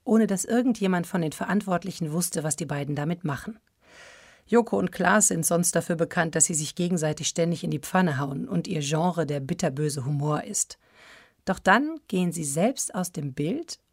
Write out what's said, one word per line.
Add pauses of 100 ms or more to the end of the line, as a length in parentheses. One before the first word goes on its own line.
ohne
dass
irgendjemand
von
den
Verantwortlichen
wusste,
was
die
beiden
damit
machen. (880)
Joko
und
Klaas
sind
sonst
dafür
bekannt,
dass
sie
sich
gegenseitig
ständig
in
die
Pfanne
hauen
und
ihr
Genre
der
bitterböse
Humor
ist. (680)
Doch
dann
gehen
sie
selbst
aus
dem
Bild (140)